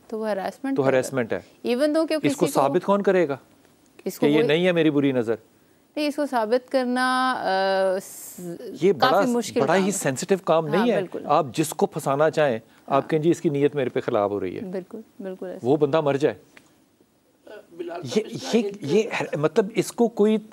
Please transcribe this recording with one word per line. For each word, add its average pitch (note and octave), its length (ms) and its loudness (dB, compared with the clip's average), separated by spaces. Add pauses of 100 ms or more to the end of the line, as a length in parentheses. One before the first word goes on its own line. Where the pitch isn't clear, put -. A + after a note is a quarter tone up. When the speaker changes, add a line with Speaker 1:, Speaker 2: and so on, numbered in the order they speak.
(100)
Speaker 1:
तो A3 80 -6
वो A3 80 -6
harassment G3+ 500 -4
Speaker 2:
तो C#3+ 60 2
Speaker 1:
कर C3 80 4
रहा C3 100 4
है। B2+ 60 -2
Speaker 2:
harassment A#2+ 260 -4
है। F2+ 120 -4 (220)
Speaker 1:
Even B3+ 220 2
though D#4+ 200 0
कि D#4+ 60 -2
Speaker 2:
इसको D#4 60 -2
Speaker 1:
किसी C#4+ 140 0
को F3 120 2
Speaker 2:
साबित F3 380 0
कौन G3+ 180 2
करेगा F3+ 360 2 (680)
Speaker 1:
इसको F3+ 200 -2
Speaker 2:
कि D3 60 4
ये D3+ 60 4
Speaker 1:
कोई D3 100 2
Speaker 2:
नहीं E3 160 2
है F#3 80 4
मेरी D#3+ 180 4
बुरी C#3+ 220 2
नज़र? A2+ 260 -2 (580)
Speaker 1:
नहीं, D4+ 100 -2
इसको C#4+ 200 -2
साबित B3 420 -2
करना, B3+ 640 0
अ, - 120 -4 (540)
स-, - 600 -12 (240)
Speaker 2:
ये G3 100 6
Speaker 1:
काफ़ी G#3+ 240 2
Speaker 2:
बड़ा, G3+ 60 4
Speaker 1:
मुश्किल A#3+ 400 0
Speaker 2:
बड़ा D#3+ 120 4
Speaker 1:
काम G3 60 4
Speaker 2:
ही F#3+ 100 2
Speaker 1:
है। - 20 0
Speaker 2:
सेंसिटिव F3+ 540 -2
काम D#3+ 220 2
Speaker 1:
हाँ, E3 120 2
Speaker 2:
नहीं A#3+ 100 2
है। G3 60 2
Speaker 1:
बिल्कुल। - 300 -6
Speaker 2:
आप C#3+ 260 2
जिसको D#3+ 340 0
फंसाना D3+ 440 0
चाहें, C#3+ 300 2 (280)
Speaker 1:
हाँ। C#3+ 80 2
Speaker 2:
आप C#3 100 2
कहें, D#3 160 0
"जी, E3+ 80 4
इसकी D#3 200 0
नीयत C#3+ 260 2
मेरे C3 140 -2
पे C3 100 -2
खिलाफ G#2 300 0
हो G2+ 80 -2
रही F#2 180 -6
है।" F#3 140 -10
Speaker 1:
बिल्कुल, G3+ 320 -12 (200)
बिल्कुल F#3 260 -12
ऐसा। B2 200 -6
Speaker 2:
वो D3 80 4
बंदा D3 240 2
मर C#3 160 2
जाए। C3 200 0 (1400)
Speaker 3:
बिलाल F3 260 -12
Speaker 2:
ये, B2+ 40 -12
Speaker 3:
साहब, G#3+ 180 -2
इसका - 320 -2
Speaker 2:
ये, A3+ 60 2
Speaker 3:
एक - 180 -8
Speaker 2:
ये F#3+ 320 0
हर-, D3 220 -6
मतलब, D3+ 400 0
इसको G#3+ 320 0
कोई, G#3+ 440 2